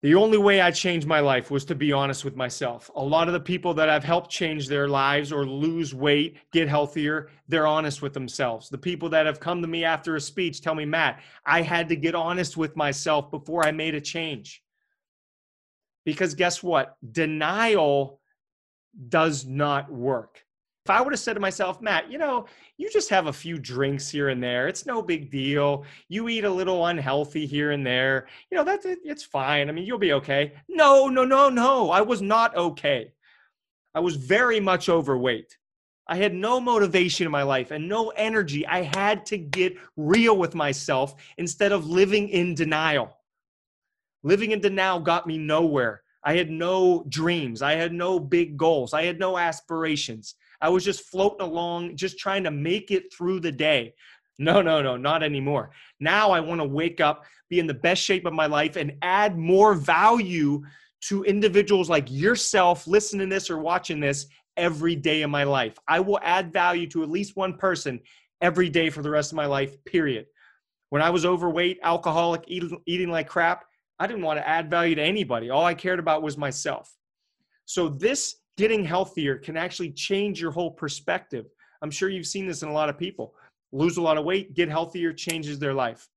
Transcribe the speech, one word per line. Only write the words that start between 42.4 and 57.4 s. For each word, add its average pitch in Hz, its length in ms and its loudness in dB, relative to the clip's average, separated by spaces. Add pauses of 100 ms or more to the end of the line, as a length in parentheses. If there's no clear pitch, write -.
denial. 156 600 0 (1080)
Living 202 300 2
in 208 80 -2
denial 190 400 0
got 170 260 0
me 160 100 -4
nowhere. 151 640 0 (220)
I 151 120 2
had 170 140 0
no 175 600 2
dreams. 151 500 -2
I 143 140 2
had 170 180 -2
no 175 260 -2
big 151 380 0
goals. 151 380 2
I 156 80 0
had 170 160 -2
no 185 180 -2
aspirations. 156 960 -4 (260)
I 156 100 2
was 185 140 2
just 190 200 -4
floating 202 420 -2
along, 170 480 -6
just 185 240 -8
trying 196 240 -4
to 170 80 -2
make 165 400 -4
it 185 220 -2
through 180 260 -4
the 165 140 -4
day. 139 420 0 (460)
No, 165 200 6
no, 160 220 2
no, 127 140 0
not 147 260 0
anymore. 139 480 -2 (300)
Now 190 320 4
I 170 80 4
wanna 160 240 -4
wake 160 360 -2
up, 151 240 2 (240)